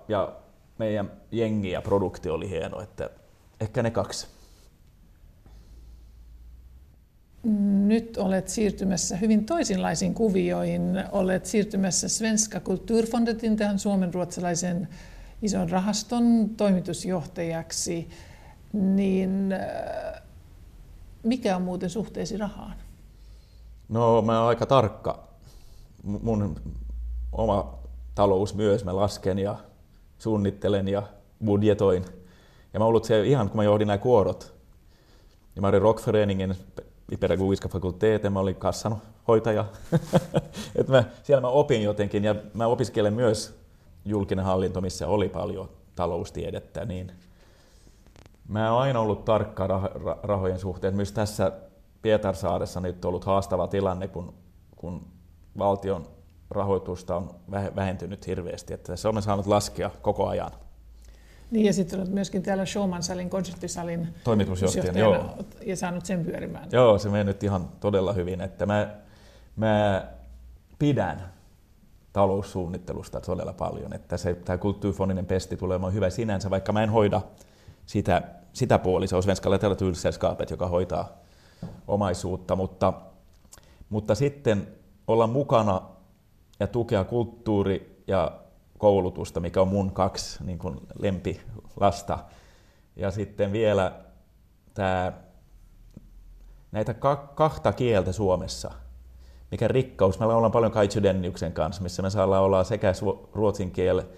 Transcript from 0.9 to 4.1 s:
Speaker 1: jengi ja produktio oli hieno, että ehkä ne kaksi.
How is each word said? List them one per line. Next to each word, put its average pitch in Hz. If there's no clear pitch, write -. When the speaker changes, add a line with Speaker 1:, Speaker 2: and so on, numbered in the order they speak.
Speaker 1:
jengi 107
ja 78
produktio 90
oli 87
hieno, 87
että -
ehkä 113
ne 113
kaksi. -